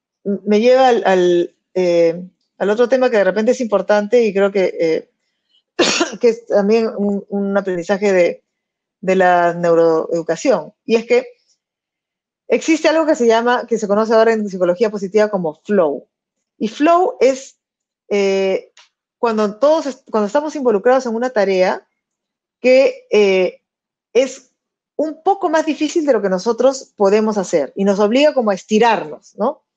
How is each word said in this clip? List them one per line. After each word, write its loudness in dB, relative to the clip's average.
m-, -4
me 2
lleva 4
al, 2
al, 2
eh, 0
al -2
otro 0
tema 2
que 0
de 2
repente 0
es -6
importante 0
y -2
creo 0
que, -2
eh, -2
<coughs> -2
que 4
es -2
también 0
un, -4
un -4
aprendizaje -2
de, 0
de -2
la 2
neuroeducación, 0
y 0
es -4
que 0
existe 0
algo 2
que 2
se 0
llama, 0
que -2
se -6
conoce 0
ahora 4
en -4
psicología -2
positiva 0
como -4
flow. -2
Y -4
flow 0
es, -2
eh, -2
cuando -2
todos 0
est-, -12
cuando -2
estamos -4
involucrados 0
en -6
una -6
tarea -2
que, 2
eh, 0
es -2
un -6
poco -2
más 0
difícil -4
de 2
lo -2
que -2
nosotros -2
podemos 2
hacer -2
y -2
nos 0
obliga 2
como 0
a 0
estirarnos, -2
¿no? -6